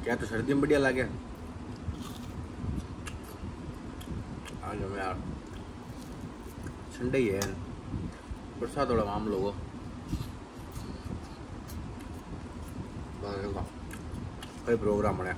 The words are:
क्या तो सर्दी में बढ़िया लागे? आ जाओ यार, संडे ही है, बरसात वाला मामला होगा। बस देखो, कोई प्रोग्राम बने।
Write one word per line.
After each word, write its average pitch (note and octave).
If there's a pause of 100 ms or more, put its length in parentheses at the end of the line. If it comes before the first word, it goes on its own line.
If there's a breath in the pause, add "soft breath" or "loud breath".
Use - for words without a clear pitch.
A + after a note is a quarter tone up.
क्या A#2
तो A#2
सर्दी A2+
में C#3
बढ़िया D3
लागे? C3 (3500)
आ G2+
जाओ G2+
यार, F#2 (1800)
संडे B2
ही B2
है, G2 (1200)
बरसात B2+
वाला A2+
मामला G#2
होगा। G2 (3750)
बस G2+
देखो, G2 (1040)
कोई A#2
प्रोग्राम G#2
बने। F#2